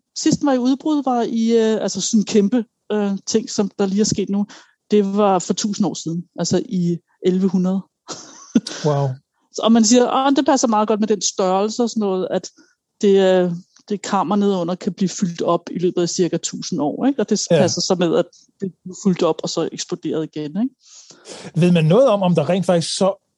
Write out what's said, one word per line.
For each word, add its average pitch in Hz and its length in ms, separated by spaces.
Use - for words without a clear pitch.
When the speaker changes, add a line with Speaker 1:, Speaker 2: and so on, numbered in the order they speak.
Speaker 1:
sidst - 220
den 294 60
var 277 60
i 254 60
udbrud, 277 460
var 247 180
i, 226 340
øh, 220 260
altså 196 180
sådan 214 200
en 190 40
kæmpe, 214 400
øh, 202 200
ting, - 240
som 202 280
der 202 80
lige 196 140
er 214 40
sket 202 240
nu. 202 180
Det 202 260
var 196 220
for 180 160
tusind 202 320
år - 80
siden, 170 300
altså 175 300
i 175 300
elleve 185 260
hundrede. 185 320
<laughs> - 800
Speaker 2:
Wow. 139 220
Speaker 1:
Så, - 100
og 226 100
man 226 120
siger, 247 280
"Åh, 277 100
det 294 100
passer 269 220
meget 214 200
godt 214 120
med 214 80
den 208 140
størrelse 202 600
og 226 80
sådan 226 100
noget, 185 300
at - 200
det, 190 440
øh, 175 80
det 202 140
kammer 190 340
nedenunder 190 380
kan 180 180
blive 185 160
fyldt 170 340
op 170 280
i - 80
løbet 175 240
af 170 60
cirka 170 280
tusind - 440
år," - 260
ikke? 277 140
Og 208 100
det 202 100
Speaker 2:
Ja. 165 80
Speaker 1:
passer 170 220
så - 140
med, 170 220
at 170 80
det 185 120
bliver 180 120
fyldt 180 160
op 160 200
og 170 60
så 165 240
eksploderet 160 520
igen, 151 100
ikke? 269 120
Speaker 2:
Ved 180 120
man 165 120
noget 220 240
om, 202 140
om 180 120
der 151 140
rent 180 180
faktisk 170 300
så - 280